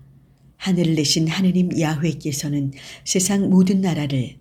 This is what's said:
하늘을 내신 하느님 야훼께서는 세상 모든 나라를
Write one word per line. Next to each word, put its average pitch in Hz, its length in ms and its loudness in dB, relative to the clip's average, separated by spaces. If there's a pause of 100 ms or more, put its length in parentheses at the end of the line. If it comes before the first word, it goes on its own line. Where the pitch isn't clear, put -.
(600)
하늘을 170 340 0
내신 160 340 0
하느님 180 400 2 (100)
야훼께서는 147 960 -2 (320)
세상 196 440 0
모든 185 300 4
나라를 147 600 -2